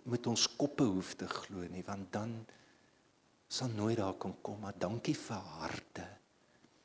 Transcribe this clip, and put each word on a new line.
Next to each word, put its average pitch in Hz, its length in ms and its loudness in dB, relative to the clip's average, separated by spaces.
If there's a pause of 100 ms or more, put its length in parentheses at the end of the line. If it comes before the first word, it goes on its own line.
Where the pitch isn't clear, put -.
met 120 220 2
ons - 280 4
koppe 143 280 4
hoef 92 320 4
te 95 120 -4
glo 90 400 -4
nie, 90 160 -6
want 98 280 -6
dan 113 360 -2 (1000)
sal - 220 -2
nooit 110 280 4
daar 95 160 2
kan - 280 -6
kom, 107 180 -4
maar 101 180 -8
dankie 113 380 2
vir - 200 -4
harte - 720 -6 (760)